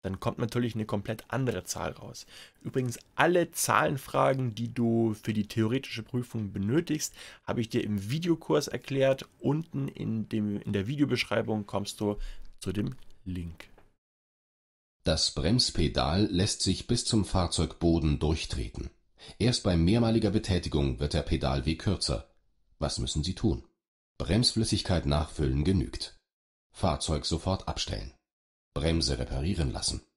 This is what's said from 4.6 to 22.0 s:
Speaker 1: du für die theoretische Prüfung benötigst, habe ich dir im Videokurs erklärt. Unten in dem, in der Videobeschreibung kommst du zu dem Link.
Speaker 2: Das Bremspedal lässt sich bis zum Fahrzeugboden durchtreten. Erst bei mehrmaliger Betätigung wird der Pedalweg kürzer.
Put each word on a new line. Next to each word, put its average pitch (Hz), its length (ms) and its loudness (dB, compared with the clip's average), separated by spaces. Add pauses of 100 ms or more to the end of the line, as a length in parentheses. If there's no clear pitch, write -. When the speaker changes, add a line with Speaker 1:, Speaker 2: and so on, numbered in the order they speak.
Speaker 1:
du 113 420 2
für 113 180 -4
die 107 140 0
theoretische 113 560 -2
Prüfung 113 500 -4
benötigst, 147 600 0 (300)
habe 104 160 -2
ich 110 100 -2
dir 120 140 0
im 104 260 -2
Videokurs 160 580 0
erklärt. 135 600 0 (120)
Unten 147 500 -2
in 110 400 -4
dem, 104 320 0
in - 100 -6
der 101 160 0
Videobeschreibung 113 760 0
kommst - 340 -6
du 104 180 0 (420)
zu 95 120 -4
dem 104 240 -2 (300)
Link. 87 440 -8 (1300)
Speaker 2:
Das - 280 2
Bremspedal 80 920 2
lässt 90 360 0
sich - 260 0
bis 120 160 0
zum 104 220 2
Fahrzeugboden 82 960 2
durchtreten. - 720 -2 (480)
Erst 120 240 2
bei 92 120 2
mehrmaliger 110 560 4
Betätigung 73 680 0
wird 73 160 -2
der 76 80 2
Pedalweg 69 580 0
kürzer. - 480 -2 (500)